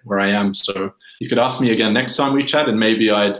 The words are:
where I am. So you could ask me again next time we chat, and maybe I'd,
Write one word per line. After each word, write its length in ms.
where 140
I 120
am. 220
So 400
you 80
could 100
ask 220
me 100
again 220
next 240
time 180
we 100
chat, 240
and 120
maybe 300
I'd, 300